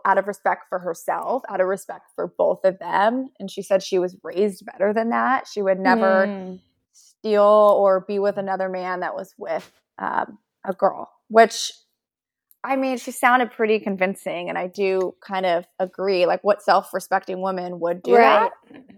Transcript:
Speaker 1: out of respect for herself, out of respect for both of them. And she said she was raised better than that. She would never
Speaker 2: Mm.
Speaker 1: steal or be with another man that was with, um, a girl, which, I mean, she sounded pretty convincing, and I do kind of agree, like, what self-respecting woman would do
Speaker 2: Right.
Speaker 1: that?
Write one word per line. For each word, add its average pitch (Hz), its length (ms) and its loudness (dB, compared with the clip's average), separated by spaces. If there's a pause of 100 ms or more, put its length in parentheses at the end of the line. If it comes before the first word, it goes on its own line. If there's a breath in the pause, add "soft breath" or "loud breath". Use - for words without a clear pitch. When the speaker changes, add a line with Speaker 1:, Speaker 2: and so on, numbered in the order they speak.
Speaker 1:
out 196 120 2
of 196 120 0
respect 185 400 -4
for 180 100 -6
herself, 175 680 -6
out 196 100 -4
of 185 80 2
respect 185 480 -8
for 175 100 -4
both 175 380 -2
of 185 160 0
them. 208 480 0 (100)
And 196 140 -14
she 202 100 -10
said 190 220 0
she 190 160 -2
was 180 240 -4
raised 185 420 -4
better 208 280 -2
than 226 160 -2
that. 233 360 0
She - 160 -8
would 190 160 0
never 190 480 2
Speaker 2:
Mm. 185 340 -10 (340)
Speaker 1:
steal - 500 -2
or 202 560 6
be 202 180 -6
with 196 200 -2
another 190 320 -4
man 185 320 -6
that 165 120 -6
was 190 240 -12
with, 175 320 -8 (280)
um, - 420 -4 (240)
a 190 100 -4
girl, - 380 -2 (160)
which, 220 460 4 (880)
I 269 140 -2
mean, 262 200 -2
she 247 140 -10
sounded 247 400 2
pretty 214 300 0
convincing, 185 640 -4
and 165 100 -6
I 175 100 -4
do 190 520 -2
kind 190 260 -4
of 175 220 0 (100)
agree, 185 480 0
like, 180 200 0
what 202 180 2
self-respecting 190 800 0
woman 180 400 -6
would 175 220 -4
do 240 120 2
Speaker 2:
Right. 226 340 6 (220)
Speaker 1:
that? - 120 -20 (140)